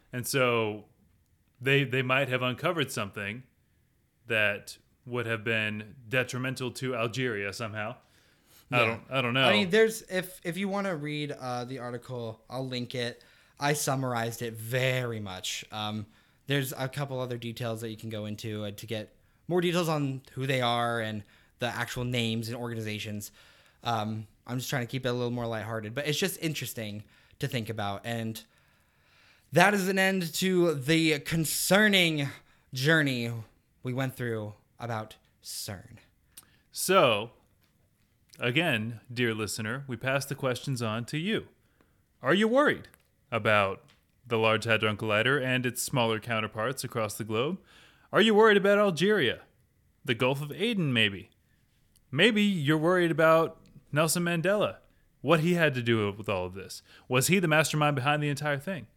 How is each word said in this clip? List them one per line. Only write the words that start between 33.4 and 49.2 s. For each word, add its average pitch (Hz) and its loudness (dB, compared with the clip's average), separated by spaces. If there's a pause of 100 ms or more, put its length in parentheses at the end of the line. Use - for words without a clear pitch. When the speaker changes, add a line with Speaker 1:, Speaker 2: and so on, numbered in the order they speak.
Speaker 2:
we 127 -4
went 127 -4
through 110 -6 (260)
about 113 -8 (280)
cern. - -12 (760)
Speaker 1:
So, 123 4 (1080)
again, 123 0 (120)
dear 117 0
listener, 110 -6
we 127 -8
pass 135 -2
the 139 -6
questions 127 -4
on 113 -4
to 151 -8
you. 180 -2 (760)
Are 131 4
you 214 4
worried 254 2 (460)
about 104 4 (440)
the 120 0
Large 110 4
Hadron 110 2
Collider 110 2
and 127 0
its 120 -4
smaller 113 0
counterparts 113 -4
across 110 -4
the 113 -8
globe? 123 -2 (540)
Are 151 6
you 220 6
worried 214 8
about 202 4
Algeria? 180 2 (640)